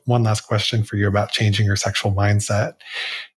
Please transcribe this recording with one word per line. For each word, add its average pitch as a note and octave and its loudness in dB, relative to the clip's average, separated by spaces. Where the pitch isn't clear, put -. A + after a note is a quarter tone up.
one A#2+ 2
last G#2+ 2
question A2 0
for G#2 -8
you G2+ 2
about G2+ 0
changing G#2+ 2
your G2+ 2
sexual G2+ -2
mindset. G#2 0